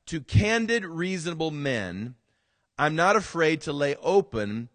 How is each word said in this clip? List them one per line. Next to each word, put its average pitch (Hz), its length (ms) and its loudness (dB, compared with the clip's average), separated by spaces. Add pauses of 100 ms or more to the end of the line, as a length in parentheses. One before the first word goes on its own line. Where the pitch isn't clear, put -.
"To 135 160 -8
candid, 226 640 2
reasonable 170 680 -4
men, 120 640 -4 (640)
I'm 151 180 0
not 185 200 4
afraid 160 440 0
to 156 120 -6
lay 143 240 0
open 117 800 0